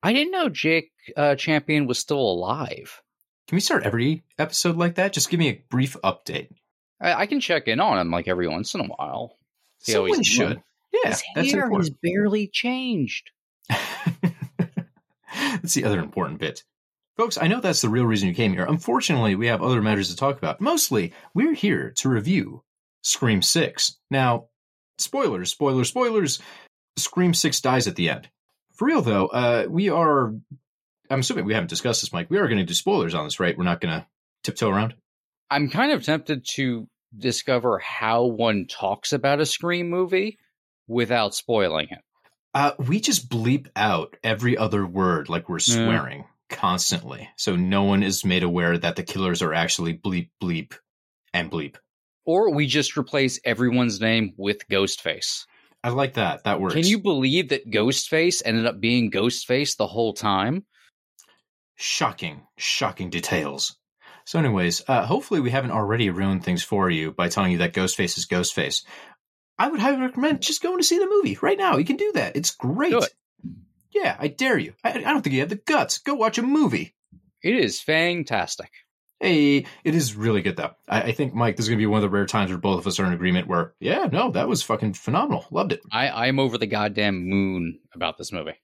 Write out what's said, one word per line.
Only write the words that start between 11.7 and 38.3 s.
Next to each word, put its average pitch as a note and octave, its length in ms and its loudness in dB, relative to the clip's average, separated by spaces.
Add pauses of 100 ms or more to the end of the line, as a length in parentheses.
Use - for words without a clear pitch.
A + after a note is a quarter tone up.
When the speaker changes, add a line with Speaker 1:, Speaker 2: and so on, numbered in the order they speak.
Speaker 1:
has C3 100 -16
barely G3+ 500 0
changed. B3 800 -4 (400)
Speaker 2:
<laughs> - 0 - (1900)
That's E3+ 140 -2
the C3 100 0
other G2+ 140 2
important D2+ 400 -4
bit. - 240 -6 (540)
Folks, A3+ 220 0
I D#3+ 80 2
know A3+ 120 2
that's - 220 0
the A2 80 2
real A#2+ 160 2
reason G2+ 240 2
you F2 40 -2
came G#2 200 2
here. F2+ 120 -2
Unfortunately, D3 680 2
we A2+ 120 0
have A#2 140 2
other A#2+ 200 2
matters G2+ 280 2
to F2 60 -8
talk C3+ 240 -2
about. D#2 220 -4
Mostly, G3 520 0 (220)
we're D4 180 2
here G3 440 -2
to C3+ 120 0
review C3 540 0 (400)
Scream A2 400 2
Six. - 540 0 (120)
Now, B2+ 380 2 (500)
spoilers, B2 540 -2
spoilers, C3 380 2
spoilers. A3 500 0 (580)
Scream F3+ 360 2
Six - 280 0
dies B2+ 260 2
at F2+ 80 -4
the E2+ 140 0
end. - 200 -6 (440)
For - 120 -2
real, D4 160 2
though, G2+ 260 2
uh, A#2+ 420 2
we F#3 200 0
are, C#3+ 440 2 (760)
I'm C3+ 100 2
assuming C3 260 -2
we G#2+ 80 0
haven't G#2+ 160 0
discussed B2 320 -2
this, - 120 -8
Mike. F2 160 -4
We F3+ 80 2
are G3 100 2
gonna G#2 160 2
do E2+ 100 -4
spoilers F2 400 0
on D#2 120 -2
this, D2 160 -8
right? F2 160 2
We're F2 80 0
not E2+ 160 0
gonna E2 260 -4 (360)
tiptoe - 260 0
around? G#2+ 240 2 (580)
Speaker 1:
I'm D3 180 2
kind B3 220 2
of D4+ 140 0
tempted D3+ 400 -2 (100)
to B2 320 -2 (300)
discover A#2+ 600 2
how A#2 460 0
one A2 420 2